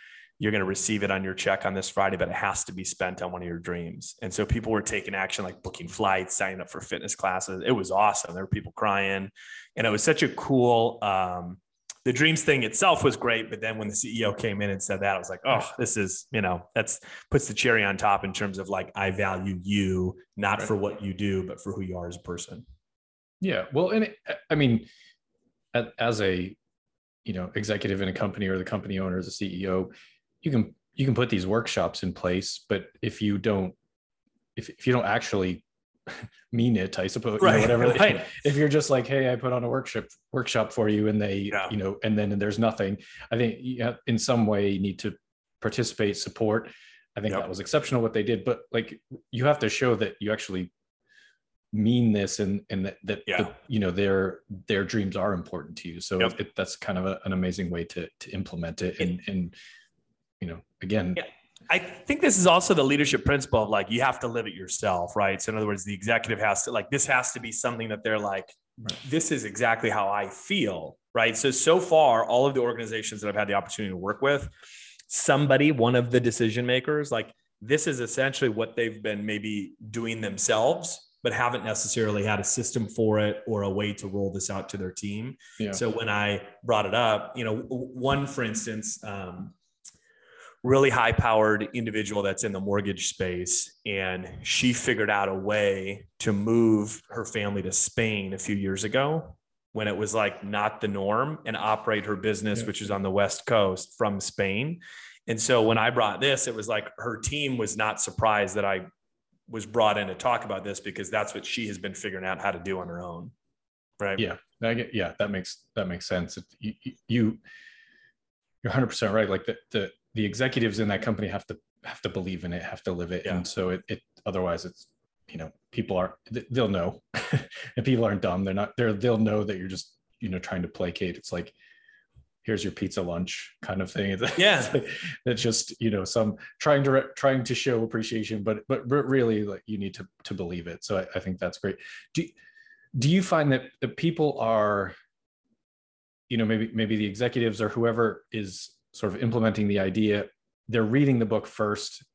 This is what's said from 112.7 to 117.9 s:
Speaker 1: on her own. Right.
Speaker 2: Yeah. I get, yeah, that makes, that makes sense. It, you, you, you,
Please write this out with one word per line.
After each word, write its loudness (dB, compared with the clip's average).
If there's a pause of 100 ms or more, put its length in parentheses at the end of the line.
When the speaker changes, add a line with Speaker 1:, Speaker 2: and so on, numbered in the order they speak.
Speaker 1:
on -8
her -10
own. -12 (680)
Right. -2
Speaker 2:
Yeah. -2 (240)
I 0
get, -6
yeah, -2
that 0
makes, -6 (100)
that -2
makes -8
sense. -4
It, -14 (140)
you, -8 (100)
you, -8 (160)
you, 2 (1300)